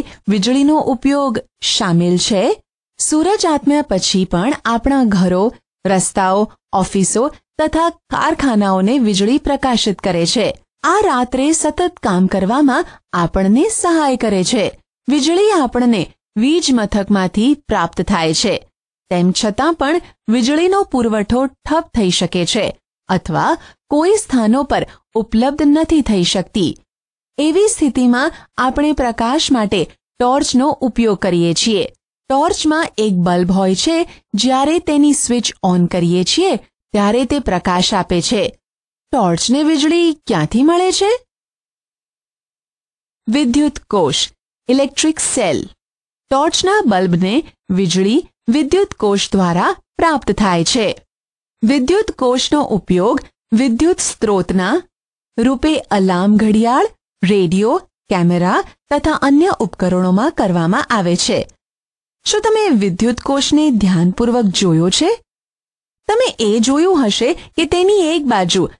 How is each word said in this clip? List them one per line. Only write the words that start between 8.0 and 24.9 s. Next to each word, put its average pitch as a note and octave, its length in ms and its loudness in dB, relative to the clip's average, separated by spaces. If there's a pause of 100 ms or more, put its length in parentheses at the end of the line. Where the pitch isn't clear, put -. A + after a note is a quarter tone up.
વીજળી G#3+ 400 0
પ્રકાશિત C4 600 -2
કરે F3 280 -2
છે. G3+ 200 -2 (360)
આ F4 220 0
રાત્રે C4 480 0
સતત D#4+ 500 -2
કામ F#3+ 240 2
કરવામાં B3 580 0 (280)
આપણને F#3+ 560 0
સહાય D#4 480 0
કરે G#3 280 -2
છે. A3 200 0 (440)
વીજળી E4 420 2
આપણને A#3+ 520 0 (340)
વીજ D4+ 360 2
મથકમાંથી G#3 840 0
પ્રાપ્ત F#3 480 -2
થાય E3 320 -2
છે. F#3+ 200 -2 (560)
તેમ F3+ 220 2
છતાં B3+ 420 -2
પણ D#4 260 -2 (280)
વીજળીનો D#4 540 0
પુરવઠો A#3 640 -2
ઠપ D#4+ 480 -4
થઈ G3 160 0
શકે F3 360 -2
છે G3 200 -2 (420)
અથવા F#3+ 500 -2 (320)
કોઈ E4+ 260 2
સ્થાનો A3 460 0
પર F#3+ 240 -2 (280)